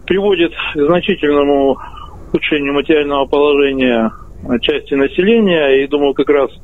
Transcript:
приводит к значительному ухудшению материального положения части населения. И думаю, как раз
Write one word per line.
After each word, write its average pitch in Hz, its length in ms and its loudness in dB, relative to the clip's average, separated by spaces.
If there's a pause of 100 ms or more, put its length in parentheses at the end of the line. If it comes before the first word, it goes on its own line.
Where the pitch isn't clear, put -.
приводит 185 460 0
к - 240 -10
значительному 143 1000 2 (520)
ухудшению 143 460 -2
материального 143 520 0
положения 135 840 2 (500)
части - 340 -4
населения. 160 880 2
И 139 60 -4
думаю, 143 260 0
как 139 160 -2
раз 139 200 2 (140)